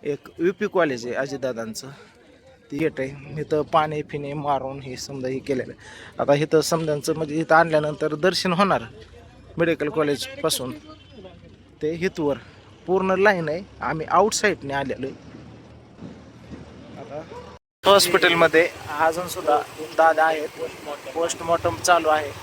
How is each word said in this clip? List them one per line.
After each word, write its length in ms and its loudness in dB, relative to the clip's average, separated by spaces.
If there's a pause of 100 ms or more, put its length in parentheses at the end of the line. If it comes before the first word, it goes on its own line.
एक 160 -6 (200)
यूपी 280 -2
कॉलेज 380 0
आहे 100 -6
अजितदादांचं, 720 -6 (840)
ती 60 -8
गेट 220 -2
आहे. 420 -8
इथं 200 0
पाणी 400 0
फिणे 320 -8
मारून 460 -4
हे 180 -12
समजा 300 -8
हे 120 -4
केलेलं 320 -4
आहे. 500 -20
आता 120 4
इथं 280 4
समजांचं 540 0
म्हणजे 200 -6
इथं 200 4
आणल्यानंतर 600 2
दर्शन 380 2
होणार 280 2 (760)
मेडिकल 320 0
कॉलेजपासून 800 -2 (1120)
ते 120 -2
इथवर 440 -2 (500)
पूर्ण 300 2
लाईन 320 4
आहे. 120 -4 (200)
आम्ही 240 -4
आउटसाईडने 680 2
आलेलो 340 -4
आहे. 80 -10 (1800)
आता 220 -12 (640)
हॉस्पिटलमध्ये 800 6 (320)
अजून 280 0
सुद्धा 320 0 (200)
दादा 460 4
आहेत, 240 0 (640)
पोस्टमॉर्टम 640 -2
चालू 320 4
आहे. 240 2 (100)